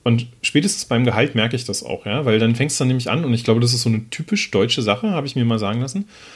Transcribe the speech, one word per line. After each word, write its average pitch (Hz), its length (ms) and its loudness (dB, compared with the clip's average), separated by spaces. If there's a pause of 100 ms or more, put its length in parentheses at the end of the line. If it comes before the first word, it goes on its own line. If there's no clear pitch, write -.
Und 117 220 2 (140)
spätestens - 440 0
beim 123 180 0
Gehalt 120 320 2
merke 117 220 0
ich 120 80 -8
das - 180 -6
auch, - 220 -8
ja, 117 180 -4
weil 110 160 2
dann 113 160 4
fängst 139 240 -2
du 135 60 0
nämlich 127 260 0
an, 156 140 0
und 123 80 2
ich 117 100 0
glaube, 113 160 2
das 120 140 2
ist 120 80 -2
so 120 80 0
eine 110 200 -2
typisch - 400 -4
deutsche 107 320 2
Sache, 202 300 0
habe 147 160 -2
ich 127 80 -8
mir 123 80 2
mal 117 160 2
sagen 107 220 -2
lassen, 190 260 -6 (280)